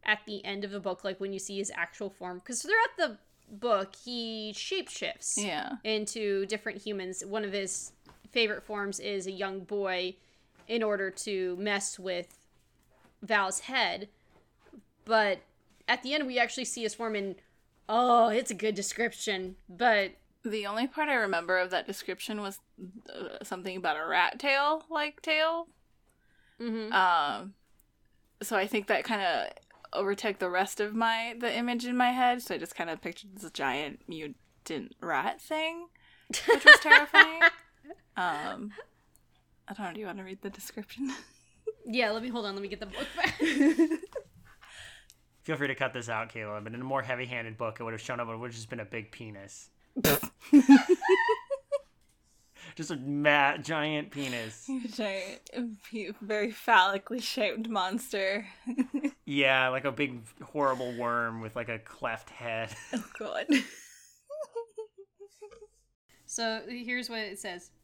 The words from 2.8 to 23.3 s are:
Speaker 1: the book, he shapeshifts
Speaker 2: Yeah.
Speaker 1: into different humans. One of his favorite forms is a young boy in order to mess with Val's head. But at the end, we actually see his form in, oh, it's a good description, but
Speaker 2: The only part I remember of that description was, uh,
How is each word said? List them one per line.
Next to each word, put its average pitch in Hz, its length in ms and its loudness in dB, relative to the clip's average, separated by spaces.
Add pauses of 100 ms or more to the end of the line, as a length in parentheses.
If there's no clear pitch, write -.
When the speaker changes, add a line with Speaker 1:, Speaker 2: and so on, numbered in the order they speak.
Speaker 1:
the 269 220 -2 (320)
book, 202 460 0
he 226 580 -8
shapeshifts - 880 -6
Speaker 2:
Yeah. 190 420 -4
Speaker 1:
into 208 640 -2
different 208 360 -6
humans. 190 420 -6
One 208 200 -4
of 196 80 -6
his 190 400 -6 (380)
favorite 220 320 0
forms 202 380 -6
is 196 260 -6
a 190 60 -8
young 190 320 -6
boy 185 520 -4 (500)
in 226 160 0
order 196 280 0
to 185 460 -4
mess 202 420 -2
with 180 480 -8 (760)
Val's 196 380 2
head. 208 480 -2 (960)
But 208 360 2 (460)
at 247 160 0
the 262 120 -4
end, 302 120 0
we 247 120 -2
actually 233 280 0
see - 160 -6
his 214 120 -4
form 220 220 -4
in, 196 200 -4 (520)
oh, 233 400 6
it's 220 220 0
a 220 40 -4
good 214 200 -2
description, 196 840 -4 (120)
but 202 440 2 (320)
Speaker 2:
The 208 240 -4
only 220 180 -2
part 208 220 -2
I 285 60 2
remember 185 440 2
of 180 140 0
that 180 160 0
description 196 520 -8
was, 196 200 -8 (520)
uh, - 300 -12